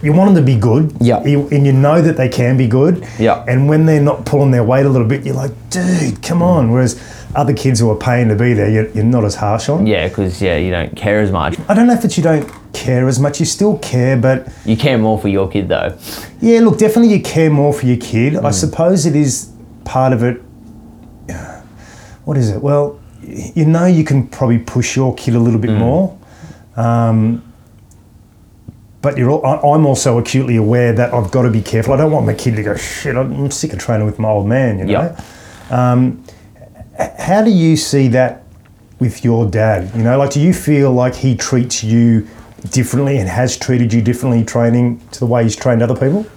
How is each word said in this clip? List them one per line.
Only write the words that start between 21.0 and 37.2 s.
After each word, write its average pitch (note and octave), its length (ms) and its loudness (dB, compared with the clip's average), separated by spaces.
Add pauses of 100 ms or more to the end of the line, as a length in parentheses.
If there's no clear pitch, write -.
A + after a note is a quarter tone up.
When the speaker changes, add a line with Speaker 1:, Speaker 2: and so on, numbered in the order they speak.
Speaker 1:
What C#3+ 120 -2
is A#2+ 120 2
it? G2+ 120 -4
Well, C#3+ 340 0 (320)
y-, - 280 -14
you D#3 100 2
know E3 200 2
you F3+ 180 4
can C3+ 240 0
probably A#2 320 0
push - 360 -4
your C3 200 0
kid A#2+ 200 -2
a A#2+ 40 2
little A#2 200 2
bit A2 120 -2
Speaker 2:
Mm. G#2+ 80 0
Speaker 1:
more. D3+ 320 0 (680)
Um, A#2 680 0 (1600)
but C#3 160 -2
you're B2+ 140 2
al-, D3+ 140 0 (180)
I, C#3+ 120 4
I'm D#3 100 4
also B2+ 320 2
acutely B2 380 0
aware A#2 380 2
that A#2+ 200 0
I've A2 180 -2
gotta B2 180 2
be A2 120 0
careful. A2+ 320 -2
I C3 40 2
don't D#3 140 2
want C3+ 140 0
my G#2+ 80 0
kid A#2 240 -2
to G#2+ 60 -4
go, G2+ 120 -4
"Shit, - 400 -8
I'm, C3 180 -4
I'm C#3 180 -4
sick - 220 -8
of F#2 60 -8
training G#2+ 260 -2
with G#2 140 -4
my A2 100 -2
old G2+ 180 0
man," A#2 320 0
you E2+ 60 -6
know? E3 300 -2 (560)
Speaker 2:
Yeah. B2 200 2
Speaker 1:
Um, B2 320 0 (760)
h-, - 180 -4
how G3 240 0